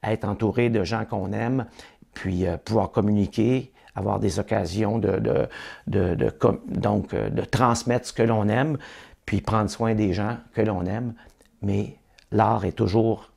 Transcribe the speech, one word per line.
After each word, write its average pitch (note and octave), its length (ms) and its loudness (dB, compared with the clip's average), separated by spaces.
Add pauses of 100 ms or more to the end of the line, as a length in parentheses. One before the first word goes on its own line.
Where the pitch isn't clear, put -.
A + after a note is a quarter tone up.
être A2 220 -2
entouré A2 440 0
de G#2+ 140 2
gens G#2+ 220 -2
qu'on G2 280 -4
aime, A#2 320 -2 (480)
puis, F#2 340 -2
euh, E2+ 100 -2
pouvoir G#2+ 340 0
communiquer, G#2+ 800 2 (220)
avoir G2+ 240 -2
des G#2 200 0
occasions G#2 580 0
de, G2 220 2
de, - 300 0 (380)
de, F#2 280 2
de A2+ 140 2
com-, - 380 0
donc, - 460 0
euh, G#2+ 160 -2
de G#2+ 120 -2
transmettre A#2+ 640 0
ce - 60 -12
que A#2+ 100 0
l'on A2 240 2
aime, C3+ 300 0 (480)
puis G2+ 160 -2
prendre G#2+ 280 0
soin A2+ 240 0
des G#2+ 200 2
gens G#2 240 -2 (160)
que A2+ 80 0
l'on F#2+ 240 0
aime. A2+ 300 -4 (460)
Mais G2+ 360 -2 (340)
l'art G#2+ 320 4
est F2 80 0
toujours A2 640 2